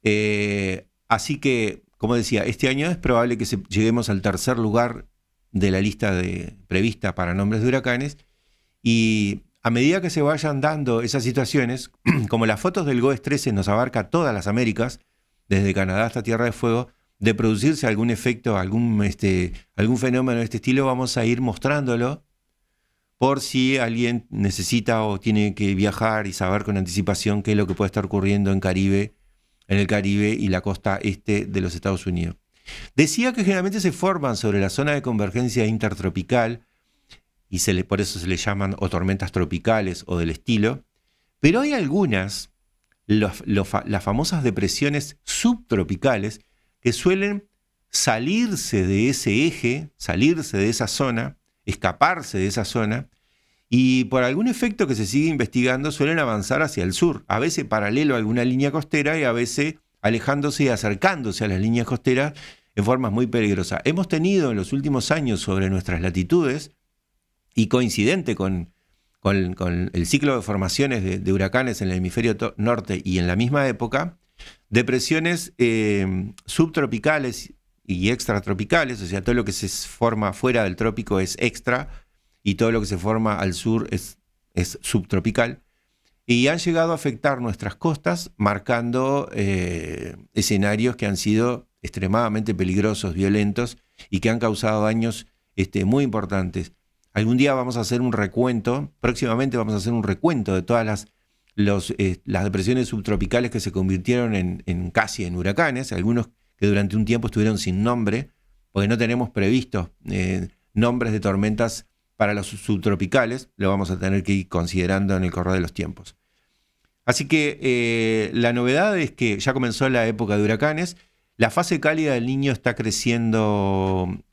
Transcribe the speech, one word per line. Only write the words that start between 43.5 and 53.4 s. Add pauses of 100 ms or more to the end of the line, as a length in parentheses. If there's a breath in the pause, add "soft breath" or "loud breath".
fa-,
las
famosas
depresiones
subtropicales, (400)
que
suelen (420)
salirse
de
ese
eje,
salirse
de
esa
zona, (300)
escaparse
de
esa
zona, (600)